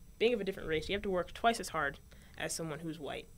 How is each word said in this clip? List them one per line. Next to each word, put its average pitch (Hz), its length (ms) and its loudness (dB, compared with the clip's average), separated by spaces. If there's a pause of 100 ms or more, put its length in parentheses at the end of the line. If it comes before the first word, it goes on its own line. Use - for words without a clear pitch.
(200)
being 240 140 6
of 214 60 4
a - 40 0
different 190 260 -4
race, 156 180 2
you 175 60 0
have 208 80 0
to 208 80 0
work 180 240 2
twice - 260 6
as 185 100 -4
hard 147 300 0 (380)
as 156 160 -2
someone 160 260 -4
who's 160 200 -6
white 127 280 -6 (100)